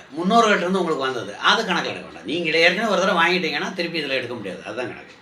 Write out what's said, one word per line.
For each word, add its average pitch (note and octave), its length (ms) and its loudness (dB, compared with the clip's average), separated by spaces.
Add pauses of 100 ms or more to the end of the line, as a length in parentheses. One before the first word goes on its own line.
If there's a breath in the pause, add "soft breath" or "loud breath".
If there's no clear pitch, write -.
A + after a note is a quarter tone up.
(100)
முன்னோர்கள்ட்ட G3+ 460 4
இருந்து F#3 220 0
உங்களுக்கு C#3 340 -2
வந்தது, G2+ 240 -6
அது G3+ 280 2
கணக்கில் D#3+ 260 -2
எடுக்க E2+ 180 -10
வேண்டாம். - 180 -16
நீங்க D#3+ 320 0
ஏற்கனவே F#3 340 4
ஒரு F3 80 2
தடவை F3+ 260 4
வாங்கிட்டீங்கன்னா F3 480 0
திருப்பி E3+ 280 -4
இதுல C#3+ 60 -6
எடுக்க B2 260 -4
முடியாது, G2 300 -10
அதுதான் A2 240 -6
கணக்கு. D#2+ 340 -14